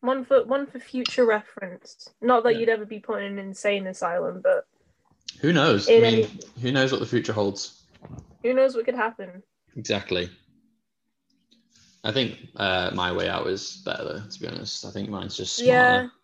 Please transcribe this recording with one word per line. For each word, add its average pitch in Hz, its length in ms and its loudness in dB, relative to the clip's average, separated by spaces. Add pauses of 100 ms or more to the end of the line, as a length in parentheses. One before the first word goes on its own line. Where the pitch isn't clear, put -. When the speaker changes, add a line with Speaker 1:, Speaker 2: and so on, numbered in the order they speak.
Speaker 1:
One 254 240 -2
for, 254 180 6
one 277 240 -2
for 254 120 -14
future 254 460 0
reference. - 840 -4 (120)
Not 233 220 4
that 233 120 4
Speaker 2:
Yeah. 226 40 -4
Speaker 1:
you'd 226 100 2
ever 214 160 0
be 214 140 -12
put 202 240 -6
in 202 100 -8
an 202 60 -8
insane 196 480 -4
asylum, 185 560 -4
but - 220 2 (760)
Speaker 2:
Who 160 140 2
knows? 151 340 4
Speaker 1:
in 226 160 10
Speaker 2:
I 226 80 6
mean, - 20 4 (120)
Speaker 1:
any - 140 -12 (220)
Speaker 2:
who 123 120 -2
knows 131 180 2
what 135 80 0
the 117 80 -4
future 117 240 0
holds? 101 500 -2 (600)
Speaker 1:
Who 240 100 2
knows 262 220 4
what 226 80 -2
could 247 120 -2
happen? 208 460 -6 (360)
Speaker 2:
Exactly. 95 520 -4 (1700)
I 110 80 -4
think, 123 260 -2 (200)
uh, 92 360 0
my 90 200 -2
way 90 160 -2
out 87 180 -4
is 95 380 -6
better, - 180 -6
though, 98 260 -10
to - 120 -18
be - 80 -10
honest. - 360 -12
I 98 60 -12
think 98 180 -8
mine's 98 280 -10
just - 180 -8
smarter. 247 380 4
Speaker 1:
Yeah. 247 140 0 (160)